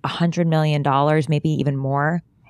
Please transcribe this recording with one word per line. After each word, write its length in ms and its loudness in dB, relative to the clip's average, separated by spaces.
a 60 -4
hundred 380 0
million 360 2
dollars, 440 2
maybe 220 0
even 260 -2
more. 460 -2